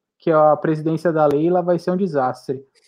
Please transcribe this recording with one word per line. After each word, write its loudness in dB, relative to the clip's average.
que -4
a 4
presidência -2
da 2
Leila 0
vai 0
ser -6
um -2
desastre. -4